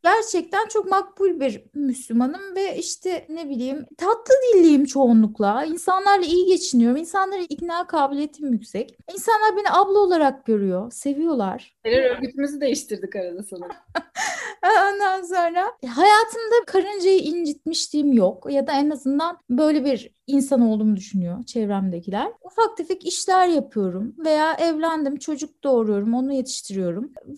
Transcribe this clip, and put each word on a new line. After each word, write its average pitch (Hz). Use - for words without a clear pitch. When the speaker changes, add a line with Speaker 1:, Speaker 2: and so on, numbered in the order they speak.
Speaker 1:
Gerçekten 403
çok 392
makbul 381
bir 254
Müslümanım 285
ve 392
işte -
ne 320
bileyim 269
tatlı 453
dilliyim 302
çoğunlukla. 226
İnsanlarla 370
iyi 349
geçiniyorum. 254
İnsanları 381
ikna 339
kabiliyetim 285
yüksek. 220
İnsanlar 427
beni 415
abla 392
olarak 320
görüyor, 202
seviyorlar. 277
Speaker 2:
Terör 247
örgütümüzü 269
değiştirdik 214
arada 180
sanırım. 180
Speaker 1:
<laughs> -
Ondan 392
sonra 349
hayatımda 440
karıncayı 381
incitmişliğim 302
yok 190
ya 277
da 311
en 285
azından 302
böyle 302
bir 269
insan 277
olduğumu 214
düşünüyor 185
çevremdekiler. 196
Ufak 453
tefek 359
işler 370
yapıyorum 208
veya 311
evlendim, 311
çocuk 294
doğuruyorum, 226
onu 262
yetiştiriyorum. 202